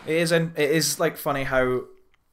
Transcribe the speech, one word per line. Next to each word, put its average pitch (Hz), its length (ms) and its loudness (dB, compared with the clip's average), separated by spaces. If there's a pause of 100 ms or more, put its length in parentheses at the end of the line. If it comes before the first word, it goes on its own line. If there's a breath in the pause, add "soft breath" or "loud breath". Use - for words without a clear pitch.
it 156 100 0
is, 170 140 2
and 165 280 0
it 147 140 2
is, 156 280 0
like, 160 160 0
funny 139 280 -4
how 127 400 0 (480)